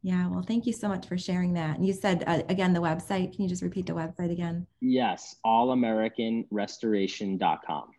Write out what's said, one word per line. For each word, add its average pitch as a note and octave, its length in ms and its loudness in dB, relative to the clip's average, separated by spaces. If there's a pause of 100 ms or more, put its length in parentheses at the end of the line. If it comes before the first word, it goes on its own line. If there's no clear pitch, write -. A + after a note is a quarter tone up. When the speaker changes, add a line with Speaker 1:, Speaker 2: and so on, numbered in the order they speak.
Speaker 1:
Yeah, F3+ 260 0
well, F3+ 140 -4
thank A3+ 220 -2
you A#3 80 0
so A3 140 -4
much F#3+ 200 -4
for F3+ 120 -4
sharing F3+ 360 0
that. D#3 220 -2
And - 100 0
you G3 60 2
said, F#3+ 360 0
uh, E3+ 200 2
again, F#3 240 4
the F3 80 4
website, F3 540 -2
can - 80 -4
you F#3+ 60 0
just F3+ 140 -4
repeat F3+ 240 -4
the F3 60 -4
website E3+ 380 -4
again? F3 340 -4 (160)
Speaker 2:
Yes, B2+ 640 0
all A#2 280 4
american A2+ 800 0
restoration G2+ 840 -2
dot F2 300 2
com. C#2 220 -6 (100)